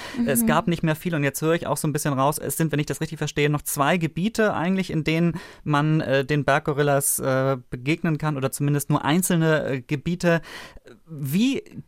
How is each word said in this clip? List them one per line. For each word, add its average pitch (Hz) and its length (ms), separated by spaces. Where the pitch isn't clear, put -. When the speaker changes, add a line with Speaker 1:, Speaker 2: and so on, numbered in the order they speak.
Speaker 1:
Mhm. 240 100
Speaker 2:
es 233 160
gab 170 240
nicht 170 140
mehr 156 140
viel 170 180
und 143 100
jetzt 139 160
höre 131 140
ich 127 120
auch 143 120
so 156 100
ein 139 60
bisschen 147 180
raus, 135 240
es - 220
sind, 160 140
wenn 143 60
ich 151 60
das - 160
richtig 156 160
verstehe, 151 320
noch 147 140
zwei 147 340
Gebiete 190 560
eigentlich, 185 380
in 156 120
denen 165 380
man, 151 400
äh, 139 240
den 147 180
Berggorillas, 143 760
äh, 131 360
begegnen 147 480
kann 151 180
oder 135 160
zumindest 143 380
nur 147 120
einzelne, 160 640
äh, 131 140
Gebiete. 165 600
Wie 165 560